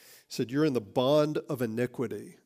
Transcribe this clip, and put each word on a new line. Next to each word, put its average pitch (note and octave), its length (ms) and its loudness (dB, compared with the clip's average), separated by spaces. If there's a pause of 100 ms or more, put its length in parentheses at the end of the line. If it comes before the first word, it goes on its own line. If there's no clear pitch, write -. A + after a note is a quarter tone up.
(280)
He - 60 -16
said, A2+ 160 -4
"You're C#3+ 160 2
in C#3+ 80 2
the A#2 80 0
bond D3 560 2 (100)
of C3+ 140 -6
iniquity." A#2 840 -4